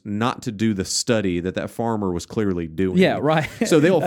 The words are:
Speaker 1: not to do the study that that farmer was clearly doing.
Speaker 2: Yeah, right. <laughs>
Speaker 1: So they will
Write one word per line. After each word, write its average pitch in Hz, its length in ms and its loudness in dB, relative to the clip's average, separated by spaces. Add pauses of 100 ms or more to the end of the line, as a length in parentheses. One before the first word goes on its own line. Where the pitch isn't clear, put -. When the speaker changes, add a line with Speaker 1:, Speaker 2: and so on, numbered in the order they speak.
Speaker 1:
not 107 380 -2
to 120 100 -6
do 110 200 0
the 95 120 -2
study 98 560 0
that 90 140 -4
that 85 140 -4
farmer 107 440 -2
was 85 120 -4
clearly 92 420 -2
doing. 90 300 0
Speaker 2:
Yeah, 139 240 4
right. 156 340 0
<laughs> 226 100 -2
Speaker 1:
So 160 160 6
they 170 100 6
will 175 160 4